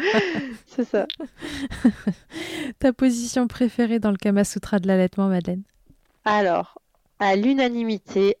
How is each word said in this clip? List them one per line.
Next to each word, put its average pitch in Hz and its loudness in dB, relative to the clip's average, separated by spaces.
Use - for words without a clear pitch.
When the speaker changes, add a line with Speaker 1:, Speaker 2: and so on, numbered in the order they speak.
Speaker 1:
C'est - -4
ça. - -2
Speaker 2:
<laughs> 311 -4
Ta 262 2
position 240 0
préférée 233 0
dans 208 0
le 196 0
Kama 202 2
Sutra - -2
de 180 -2
l'allaitement, 190 2
Madeleine ? 180 -2
Speaker 1:
Alors, 196 0
à 196 4
l'unanimité, 226 2